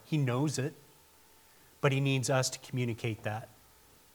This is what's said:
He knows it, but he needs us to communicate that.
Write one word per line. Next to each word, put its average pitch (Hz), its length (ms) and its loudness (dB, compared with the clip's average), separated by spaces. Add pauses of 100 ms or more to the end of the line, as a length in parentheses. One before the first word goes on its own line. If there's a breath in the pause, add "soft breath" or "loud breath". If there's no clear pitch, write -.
He 156 140 -2
knows 135 400 0
it, 131 160 -4 (1040 soft breath)
but 143 120 4
he 135 100 2
needs 135 280 2
us 131 200 2
to - 100 -12
communicate 120 640 -4
that. 107 240 -6 (680)